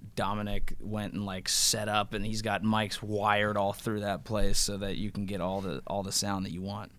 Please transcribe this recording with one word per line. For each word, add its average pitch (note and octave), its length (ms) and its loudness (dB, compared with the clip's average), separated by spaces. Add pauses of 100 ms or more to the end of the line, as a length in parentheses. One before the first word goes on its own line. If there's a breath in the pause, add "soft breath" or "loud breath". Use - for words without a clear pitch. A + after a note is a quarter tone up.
(160)
Dominic G#2 640 2
went G#2 340 -4
and, G2+ 120 -4
like, F#2+ 240 -6
set G#2+ 400 2
up, G#2 240 0
and G#2 120 -2
he's G#2+ 160 -2
got G2+ 220 0
mics G#2+ 400 2
wired G#2 540 2
all G2+ 160 2
through G#2+ 260 -4
that G2+ 240 -2
place G2+ 340 6
so G2+ 200 2
that G2 180 -4
you G#2 160 -2
can G2+ 140 -4
get F#2+ 160 -4
all F#2+ 200 -2
the, F2 240 -4
all G2+ 160 -2
the G2 120 -4
sound G2 320 0
that G2 80 -6
you F2+ 80 -6
want. G2+ 380 -8